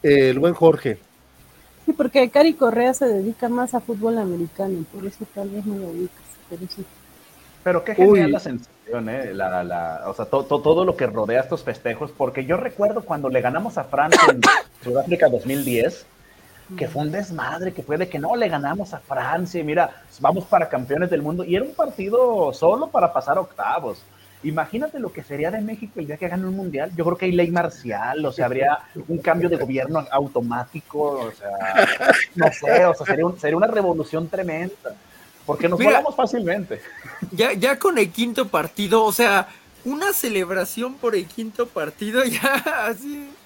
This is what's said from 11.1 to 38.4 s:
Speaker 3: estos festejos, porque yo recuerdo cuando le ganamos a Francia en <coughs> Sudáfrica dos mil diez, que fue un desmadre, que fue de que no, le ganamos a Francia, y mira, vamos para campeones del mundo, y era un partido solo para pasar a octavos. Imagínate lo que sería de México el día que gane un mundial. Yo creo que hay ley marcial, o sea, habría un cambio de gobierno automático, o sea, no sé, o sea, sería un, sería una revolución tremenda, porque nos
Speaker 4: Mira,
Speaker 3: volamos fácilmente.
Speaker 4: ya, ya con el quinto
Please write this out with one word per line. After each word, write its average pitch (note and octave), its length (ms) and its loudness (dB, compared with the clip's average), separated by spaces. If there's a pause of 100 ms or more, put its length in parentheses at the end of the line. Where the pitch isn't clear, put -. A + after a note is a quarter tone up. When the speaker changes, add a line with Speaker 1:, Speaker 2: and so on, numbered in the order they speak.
Speaker 3:
estos D3+ 220 -6
festejos, A#2+ 540 -6
porque C#3 280 -4
yo D#3+ 100 0
recuerdo G#3 480 -2
cuando D3 240 -4
le C3 140 0
ganamos E3 360 -2
a C#3 60 -4
Francia D#3 480 6
en - 80 0 (220)
<coughs> - 200 -20
Sudáfrica D3+ 460 2
dos A#2+ 180 2
mil C3+ 200 -2
diez, B2 400 0 (720)
que D3+ 100 -4
fue C#3+ 140 -6
un D3+ 100 -4
desmadre, F3+ 640 -6
que - 100 -12
fue D3+ 140 -4
de F3+ 100 -2
que D#3 120 -8
no, F3 160 -2
le G3+ 120 0
ganamos D#3+ 460 -4
a D3 60 -12
Francia, D#3+ 600 -4
y D#3 40 -4
mira, D3+ 400 0 (160)
vamos F3 260 2
para F3 240 2
campeones C#3+ 400 -2
del D#3+ 120 0
mundo, D3+ 220 -4
y E3+ 120 0
era A#3 100 -2
un D4+ 80 -14
partido A3 800 0
solo A3 340 2
para F#3+ 240 2
pasar C#3+ 260 0
a F#3+ 40 0
octavos. A#2+ 640 -6 (400)
Imagínate G3+ 560 -4
lo A3 120 -8
que D3+ 100 -14
sería D3 300 -6
de A3 80 -8
México G#3+ 400 -10
el D#3 80 -8
día - 80 -8
que E3+ 140 -8
gane F#3 160 -4
un F#3 100 -4
mundial. F3 400 -6
Yo E3 80 -4
creo F3+ 140 0
que F#3+ 80 -4
hay F3+ 80 0
ley E3+ 180 2
marcial, C3+ 720 -4
o C#3 80 -2
sea, A#2+ 140 -2
habría C3+ 320 2 (320)
un E3+ 80 -4
cambio E3+ 320 0
de E3+ 80 2
gobierno C3+ 540 -4
automático, C3+ 920 -4
o C3+ 300 -4
sea, G2 800 0 (220)
no E3 180 2
sé, F3 320 4
o E3+ 80 4
sea, D3 120 -6
sería E3 200 0
un, F3+ 120 -4
sería D3+ 200 0
una G#3 100 4
revolución E3+ 640 -2
tremenda, F#3 640 -8 (520)
porque D3 200 0
nos F3+ 120 2
Speaker 4:
Mira, C#4 140 6
Speaker 3:
volamos D4 220 2
fácilmente. G3+ 640 -2 (520)
Speaker 4:
ya, A3 220 2
ya B3+ 260 0
con F4 180 2
el F#3 140 2
quinto A#3+ 360 -2